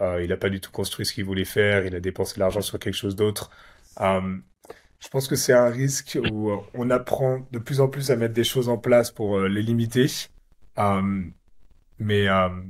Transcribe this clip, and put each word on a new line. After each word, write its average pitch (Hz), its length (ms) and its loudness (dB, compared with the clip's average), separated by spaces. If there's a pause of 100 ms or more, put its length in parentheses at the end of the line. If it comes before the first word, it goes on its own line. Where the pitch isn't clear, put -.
euh, 90 240 0
il 87 80 -2
a 90 60 0
pas 98 100 -2
du 95 120 -2
tout - 100 -16
construit - 340 -6
ce - 80 -4
qu'il 98 140 -6
voulait 95 180 -2
faire, 101 400 2
il 92 100 -4
a 87 60 -6
dépensé 92 360 -4
de 104 40 -2
l'argent 98 220 0
sur - 160 -6
quelque 98 180 -6
chose 98 200 -4
d'autre. 104 340 0 (500)
Euh, 95 380 0 (600)
je - 100 -20
pense 131 200 -2
que 143 80 0
c'est - 160 2
un 123 160 6
risque 135 500 -2 (140)
où, 107 200 -2
euh, 101 40 -2 (160)
on 120 160 -2
apprend 131 640 0
de 120 60 -6
plus 135 240 0
en 135 60 4
plus 139 220 -4
à 127 60 4
mettre 113 160 0
des 113 120 2
choses 120 260 0
en 117 80 0
place 123 320 4
pour, 101 260 -2
euh, 95 100 2
les 101 160 0
limiter. 117 440 2 (720)
Euh, 98 440 0 (760)
mais, 104 300 2
euh, 95 200 4 (220)